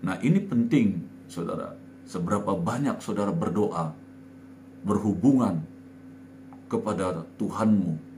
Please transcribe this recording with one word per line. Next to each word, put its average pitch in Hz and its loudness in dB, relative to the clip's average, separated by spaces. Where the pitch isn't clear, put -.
Nah, 92 -4
ini 165 4
penting, 117 2
saudara. - -8
Seberapa 98 0
banyak 113 -2
saudara 101 0
berdoa, 85 0
berhubungan 101 4
kepada 92 -2
Tuhanmu. 98 0